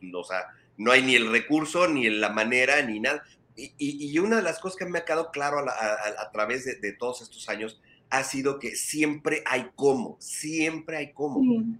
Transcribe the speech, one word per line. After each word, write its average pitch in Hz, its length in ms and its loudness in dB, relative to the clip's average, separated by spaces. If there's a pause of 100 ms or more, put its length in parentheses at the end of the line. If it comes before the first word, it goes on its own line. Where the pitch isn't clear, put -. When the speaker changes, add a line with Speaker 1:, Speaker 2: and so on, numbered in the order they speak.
(140)
Speaker 1:
o 90 100 -6
sea, 92 200 -6 (320)
no 110 160 2
hay 131 120 8
ni 131 120 4
el 113 160 6
recurso, 156 560 2
ni 131 220 2
la 107 200 2
manera, 127 540 2
ni 110 160 -4
nada". 139 240 -2 (320)
Y, 135 220 -16
y, 143 340 -4
y 156 80 2
una 214 180 2
de 208 60 2
las 165 160 -2
cosas 185 180 -8
que 185 80 -6
me 175 140 -4
ha 165 60 -8
quedado 160 260 -2
claro 143 280 -2
a 143 40 -2
la, 127 80 -2
a, 110 220 -4
a, 107 340 -4
a - 40 -16
través 117 340 -2
de, 123 100 -6
de 101 180 -6
todos 123 280 -6
estos - 280 -16
años 110 320 -8 (280)
ha 131 140 2
sido 139 360 -2
que 113 160 -8
siempre 151 680 -2
hay 127 300 -2
cómo, 131 440 2
siempre 160 800 -4
hay 147 160 -8
cómo. 143 260 -2
Speaker 2:
Sí. 240 260 4 (140)